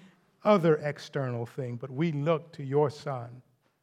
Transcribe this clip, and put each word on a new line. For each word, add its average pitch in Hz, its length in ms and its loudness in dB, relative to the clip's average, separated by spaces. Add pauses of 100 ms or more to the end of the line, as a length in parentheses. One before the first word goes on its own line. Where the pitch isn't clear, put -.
(420)
other 170 340 6
external 135 680 -6
thing, 120 320 -8
but 131 140 -10
we 156 220 0
look 151 420 0
to 143 100 -12
your 143 240 2
Son 123 540 -8 (400)